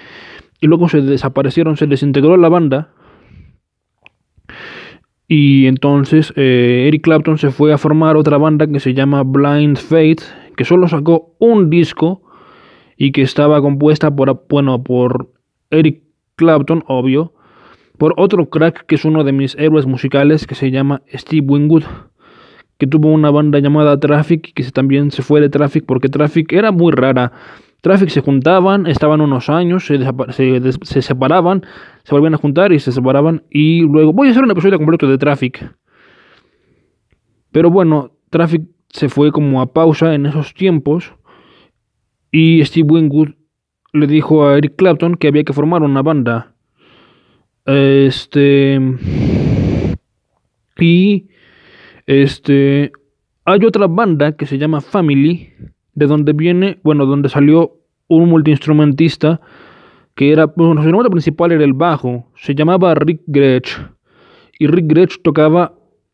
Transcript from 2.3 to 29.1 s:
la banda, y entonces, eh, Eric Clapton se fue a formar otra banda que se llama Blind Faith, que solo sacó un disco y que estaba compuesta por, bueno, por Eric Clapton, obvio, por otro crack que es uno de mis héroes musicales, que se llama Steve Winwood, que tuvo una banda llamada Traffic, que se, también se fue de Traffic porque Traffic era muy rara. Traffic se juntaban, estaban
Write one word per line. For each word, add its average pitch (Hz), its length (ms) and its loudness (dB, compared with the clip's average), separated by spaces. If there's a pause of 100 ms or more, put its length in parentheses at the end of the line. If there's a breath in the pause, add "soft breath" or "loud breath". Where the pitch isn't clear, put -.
la 170 140 4
banda, 156 440 -2 (2250 loud breath)
y 139 400 4
entonces, 143 680 0
eh, 123 520 0
Eric 156 160 2
Clapton 156 340 2
se 147 120 -2
fue 151 240 2
a 147 40 0
formar 156 400 2
otra 147 200 2
banda 151 300 0
que 143 120 -4
se 131 140 -4
llama 139 300 0
Blind 143 540 0
Faith, 160 440 0 (340 loud breath)
que 120 100 -4
solo 180 220 2
sacó 165 520 -2
un 214 300 2
disco 170 520 -2 (760 soft breath)
y 135 140 0
que 139 100 0
estaba 147 400 0
compuesta 147 540 0
por, 135 340 -2
bueno, 135 340 -2
por 123 480 -4 (400)
Eric 156 320 0 (320)
Clapton, 160 520 0
obvio, 131 460 -2 (640 soft breath)
por 156 200 0
otro 185 320 0
crack 160 360 -2
que 156 100 -2
es 147 100 -2
uno 156 180 0
de 139 80 -2
mis 135 240 -2
héroes 151 320 0
musicales, 139 580 0
que 131 100 -12
se 135 160 -4
llama 135 300 -4 (100)
Steve 143 360 -4
Winwood, 147 360 2 (960 soft breath)
que 139 80 -2
tuvo 151 240 0
una 151 220 2
banda 147 280 0
llamada 143 400 2
Traffic, 151 540 -2
que - 100 -6
se, 127 80 -12
también 139 380 0
se 135 120 -10
fue 147 200 2
de 147 80 2
Traffic 147 360 -2
porque 127 240 -2
Traffic 151 420 -2
era 214 200 0
muy 170 200 2
rara. 127 400 0 (520 loud breath)
Traffic 190 240 2
se 147 140 -2
juntaban, 180 680 0
estaban 151 320 0